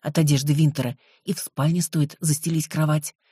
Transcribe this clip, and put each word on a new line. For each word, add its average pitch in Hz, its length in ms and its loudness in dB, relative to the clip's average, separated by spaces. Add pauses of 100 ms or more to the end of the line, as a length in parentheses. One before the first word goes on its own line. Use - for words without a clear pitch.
от 151 160 -4
одежды 147 360 4
Винтера, 139 440 2 (260)
и 202 120 -4
в - 40 -12
спальне 165 440 -2
стоит 147 360 -2
застелить 156 480 -2
кровать. 151 460 -2 (180)